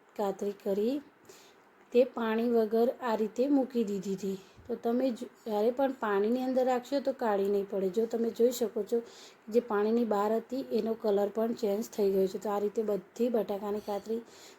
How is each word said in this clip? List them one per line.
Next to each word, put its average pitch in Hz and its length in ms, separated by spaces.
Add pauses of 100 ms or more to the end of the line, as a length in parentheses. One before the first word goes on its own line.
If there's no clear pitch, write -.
(180)
કાતરી 202 460
કરી 208 300 (960)
તે 240 100 (120)
પાણી 226 380
વગર 226 360 (200)
આ 220 120
રીતે 220 220 (120)
મૂકી 240 340
દીધી 196 300
હતી. 190 200 (280)
તો 233 180
તમે 247 260
જ-, 240 180 (180)
જ્યારે 214 320
પણ 269 240
પાણીની 220 440
અંદર 254 220
રાખશો 254 380
તો 269 60 (100)
કાળી 202 320
નહીં 196 180
પડે. 196 240
જો 226 160
તમે 226 160 (100)
જોઈ 247 200
શકો 220 220 (100)
છો 233 80 (540)
જે 240 80 (100)
પાણીની 214 420
બહાર 208 220
હતી 247 280 (160)
એનો 220 240
કલર 202 340
પણ 226 260
ચેન્જ 208 320
થઈ 202 200
ગયો 190 180
છે. 208 120
તો 214 100
આ 202 100
રીતે 208 260
બધી 208 440
બટાકાની 208 540
કાતરી 208 320 (380)